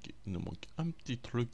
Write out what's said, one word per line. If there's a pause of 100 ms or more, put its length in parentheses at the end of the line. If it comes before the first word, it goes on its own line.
(280)
il
nous
manque (100)
un
petit
truc